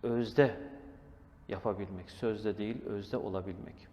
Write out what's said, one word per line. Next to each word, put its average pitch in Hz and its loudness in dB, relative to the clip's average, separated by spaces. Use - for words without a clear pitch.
özde 120 6
yapabilmek, 95 -2
sözde 107 0
değil, 110 -2
özde 101 -4
olabilmek. 95 -4